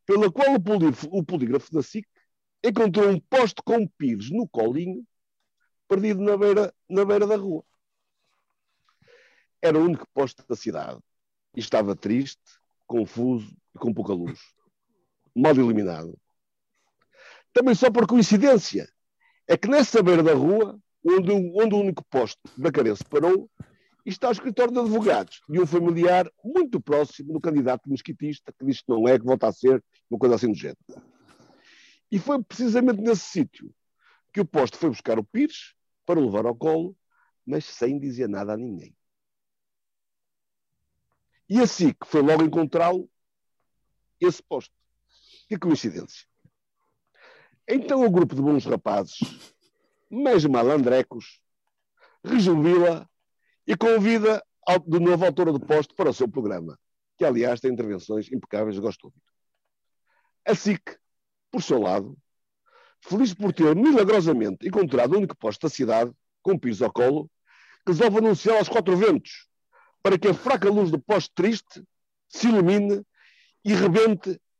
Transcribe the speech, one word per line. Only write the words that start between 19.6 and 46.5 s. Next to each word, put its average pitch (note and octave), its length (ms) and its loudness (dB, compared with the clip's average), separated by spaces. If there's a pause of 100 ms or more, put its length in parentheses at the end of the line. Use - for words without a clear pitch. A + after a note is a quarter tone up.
nessa B3 340 4
beira F3 220 4
da D#3 100 4
rua, G3 460 0 (260)
onde, G3+ 260 2
onde G3+ 440 0
o G#3 40 2
único G3 260 -4
poste A#2+ 340 -4 (180)
bracarense C3 460 -2
parou, F3+ 460 0 (560)
está A#3+ 240 -4
o - 20 0
escritório A#3+ 420 -2
de B3+ 60 -2
advogados G#3+ 680 -2
de D#3 120 -2
um F3+ 60 4
familiar E3+ 640 2 (140)
muito C4 380 -2
próximo D3 520 -2
do E3 60 -4
candidato C#3 500 -2
mesquitista, D3 600 -8
que - 140 -14
diz C3+ 160 -2
que - 80 -16
não A2+ 180 2
é, B2+ 100 6
que A2+ 80 -2
volta B2 220 0
a G#2 60 -2
ser, B2+ 300 2 (260)
uma A#2 100 -6
coisa B2 160 4
assim A2+ 140 -2
do G#2 60 -2
género. - 220 -14 (1300)
E G3+ 80 -2
foi C#4 240 -2
precisamente A#3+ 580 0
nesse A3 240 0
sítio - 480 -6 (580)
que G#3 100 -4
o - 40 0
poste - 320 -2
foi E3+ 120 0
buscar A2+ 280 -4
o A2 60 -4
Pires - 500 -6 (320)
para E3+ 140 0
o C#3 60 2
levar G#2+ 200 -2
ao A#2+ 100 -2
colo, D#3+ 400 -4 (500)
mas D3+ 200 -6
sem C3 340 -4
dizer B2+ 280 -6
nada G2+ 260 -6
a G#2+ 40 -6
ninguém. G#2+ 380 -14 (2500)
E G#3+ 100 2
assim F#3+ 340 2
que - 140 -16
foi D#3 140 2
logo D#3 220 4
encontrá-lo, E3 640 0 (1120)
esse F3 220 0
poste. - 320 -10 (760)
Que G#3 100 -8
coincidência. A#2 680 -4 (1400)